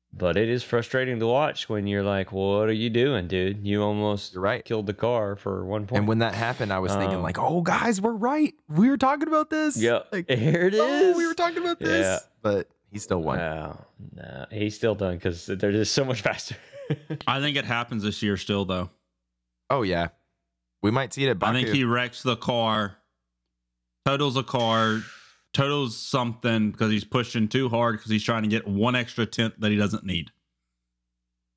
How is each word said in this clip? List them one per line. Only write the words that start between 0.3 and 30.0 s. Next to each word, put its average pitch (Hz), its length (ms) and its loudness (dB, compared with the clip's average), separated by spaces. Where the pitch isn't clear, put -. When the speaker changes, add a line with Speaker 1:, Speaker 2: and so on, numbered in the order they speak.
Speaker 1:
it 113 120 4
is 123 140 0
frustrating 127 560 0
to 113 80 2
watch 135 420 0
when 107 160 -2
you're 101 180 2
like, 98 280 0
"What 98 360 2
are 110 60 2
you 110 160 0
doing, 117 380 2
dude? 95 380 0
You 101 180 2
almost 104 500 0
Speaker 2:
You're 92 80 -8
right. 110 240 0
Speaker 1:
killed 110 220 -2
the 104 60 -2
car 110 420 0
for 95 280 -6
one 104 220 -4
point." 104 140 0
Speaker 2:
And 104 80 2
when 113 120 2
that 113 140 0
happened, 113 400 -2
I 95 60 0
was 92 160 0
thinking, 98 220 0
Speaker 1:
Um, 90 40 -2
Speaker 2:
like, 85 160 -2
"Oh, 175 240 0
guys, 190 400 0
we're 226 120 0
right. 269 400 0
We 175 220 6
were 277 80 4
talking 277 300 2
about 302 240 0
this." 311 260 0
Speaker 1:
Yeah. - 240 4
Speaker 2:
Like, 180 180 -4
Speaker 1:
<laughs> - 0 -
Here 156 380 2
it 196 80 2
Speaker 2:
"Oh, 285 400 4
we 339 80 2
Speaker 1:
is. 339 60 2
Speaker 2:
were 330 60 -4
talking 339 240 0
about 339 200 -2
this." 92 280 0
Speaker 1:
Yeah. 95 120 2
Speaker 2:
But 101 280 0
he 101 60 -12
still 95 240 -2
won. 73 160 0
Speaker 1:
No, 78 480 -6
no, 65 360 -14
he's 104 240 -4
still 110 200 0
done 92 240 -2
'cause 87 260 -4
they're 101 260 0
just 104 220 2
so 143 100 2
much 127 180 -2
faster. - 340 -6
<laughs> - 380 -6
Speaker 3:
I 127 120 0
think 143 160 -2
it 135 100 -2
happens 117 360 -4
this 104 220 -2
year 101 120 2
still, 101 300 -2
though. 90 240 -2
Speaker 2:
Oh, 131 140 0
yeah. 85 240 0
We 101 80 2
might 120 240 0
see 139 120 0
it 135 40 4
at 98 140 0
Speaker 3:
I 107 100 2
think 127 140 0
Speaker 2:
Baku. 117 100 2
Speaker 3:
he 135 60 2
wrecks 120 400 -2
the 123 120 0
car, 110 600 0
totals 139 320 0
a 131 60 0
car, 113 580 2
totals 139 440 0
something 113 760 0
'cause 110 180 0
he's 104 120 0
pushing 117 440 0
too 127 220 0
hard 117 300 0
'cause - 100 -10
he's 107 140 2
trying 113 200 0
to 110 60 0
get 110 180 0
one 107 280 2
extra 120 300 -2
tenth 113 340 -2
that 107 120 2
he 104 60 4
doesn't 104 280 0